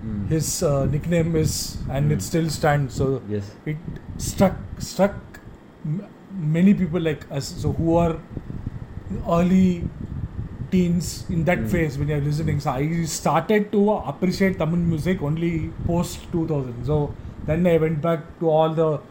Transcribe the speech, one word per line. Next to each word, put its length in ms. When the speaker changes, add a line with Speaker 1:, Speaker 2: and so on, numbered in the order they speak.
Speaker 1:
Mm. 240
Speaker 2:
his, 340
uh, 240
nickname 500
is, 420
and 220
it 60
Speaker 1:
Mm. 40
Speaker 2:
still 260
stands. 460
So 340
Speaker 1:
Yes. 220
Speaker 2:
it 100
struck, 400
struck 360
m-, 200
many 160
people 260
like 300
us, 140
so 80
who 240
are 200
early 600
teens 580
in 160
that 140
Speaker 1:
Mm. 100
Speaker 2:
phase 300
when 100
you're 120
listening. 400
So 100
I 340
started 680
to 180
appreciate 460
Tamil 200
music 440
only 480
post 460
two 140
thousand. 400
So 280
then 200
I 120
went 220
back 240
to 80
all 340
the 80